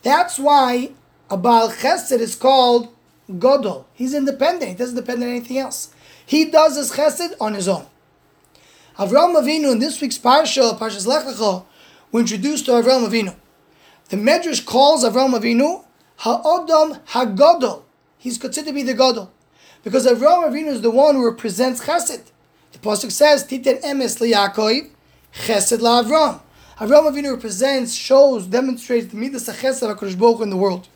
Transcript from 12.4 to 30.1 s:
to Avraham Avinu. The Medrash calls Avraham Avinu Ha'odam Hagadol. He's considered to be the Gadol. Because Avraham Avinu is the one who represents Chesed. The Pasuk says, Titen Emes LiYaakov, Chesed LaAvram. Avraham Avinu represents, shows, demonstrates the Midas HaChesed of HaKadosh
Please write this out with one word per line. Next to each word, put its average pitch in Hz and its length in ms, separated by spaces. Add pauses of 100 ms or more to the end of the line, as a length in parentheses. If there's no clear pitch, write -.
to 262 60
Avraham 240 360
Avinu. 202 280 (760)
The 190 80
Medrash 311 480
calls 269 380
Avraham 254 360
Avinu 240 460 (340)
Ha'odam 311 800 (120)
Hagadol. 254 720 (340)
He's 247 200
considered 302 300
to 294 60
be 277 100
the 254 100
Gadol. 220 380 (520)
Because 233 220
Avraham 294 440
Avinu 302 180
is 254 140
the 226 100
one 277 240
who 254 100
represents 233 600
Chesed. 330 460 (420)
The - 60
Pasuk 208 300
says, 294 380
Titen 262 340
Emes 269 380
LiYaakov, 220 680 (440)
Chesed 220 440
LaAvram. 240 640 (360)
Avraham 294 320
Avinu 285 220
represents, 240 600
shows, 262 540
demonstrates 240 600
the - 80
Midas 247 320
HaChesed 247 420
of 202 80
HaKadosh 190 220